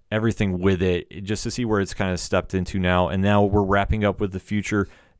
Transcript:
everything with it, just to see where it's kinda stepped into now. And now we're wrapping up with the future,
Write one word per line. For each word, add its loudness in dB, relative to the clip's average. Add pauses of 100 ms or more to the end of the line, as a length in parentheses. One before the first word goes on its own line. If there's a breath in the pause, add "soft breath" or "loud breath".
everything 0
with 2
it, -2
just -4
to -4
see -4
where 2
it's -4
kinda -2
stepped -2
into -2
now. 2
And -2
now 4
we're 2
wrapping 0
up 0
with -2
the -8
future, -2 (320 soft breath)